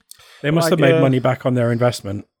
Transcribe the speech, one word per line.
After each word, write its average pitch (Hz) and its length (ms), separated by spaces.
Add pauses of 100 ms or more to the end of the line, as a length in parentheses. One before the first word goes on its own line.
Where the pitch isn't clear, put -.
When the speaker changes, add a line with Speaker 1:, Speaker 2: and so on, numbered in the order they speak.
(420)
Speaker 1:
They 147 100
must 165 140
Speaker 2:
Like, 160 60
Speaker 1:
have 175 100
made 147 140
Speaker 2:
uh, - 60
Speaker 1:
money 131 180
back 127 260
on 127 80
their 120 180
investment. 117 560 (120)